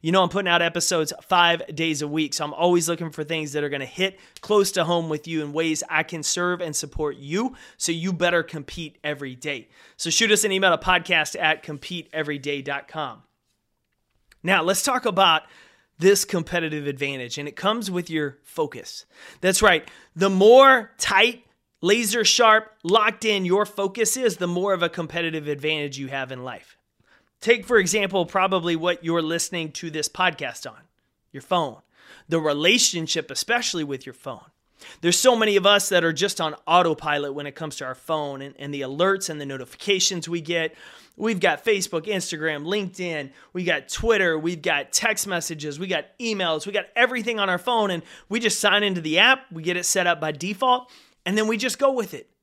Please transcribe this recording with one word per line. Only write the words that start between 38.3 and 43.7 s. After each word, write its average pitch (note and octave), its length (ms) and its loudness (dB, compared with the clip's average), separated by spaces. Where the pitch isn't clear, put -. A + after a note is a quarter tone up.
and, C#3 160 -14
and C#3+ 160 -10
the C#3+ 80 -6
alerts F3 480 0
and D3+ 100 -8
the C#3+ 60 -8
notifications E3 840 -4
we E3+ 140 -4
get. D#3+ 340 -4
We've G#3+ 240 -2
got F#3 240 0
Facebook, F#3 440 -2
Instagram, D#3+ 580 -4
LinkedIn, F3+ 640 -6
we F3+ 100 -6
got D#3+ 240 -2